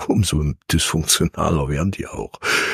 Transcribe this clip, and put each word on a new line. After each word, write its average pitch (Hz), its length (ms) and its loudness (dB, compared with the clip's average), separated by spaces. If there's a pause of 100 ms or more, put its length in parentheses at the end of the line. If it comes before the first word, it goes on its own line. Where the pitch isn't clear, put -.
umso 80 360 2 (280)
dysfunktionaler 80 960 0
werden 78 240 0
die - 160 -8
auch. - 320 -12 (320)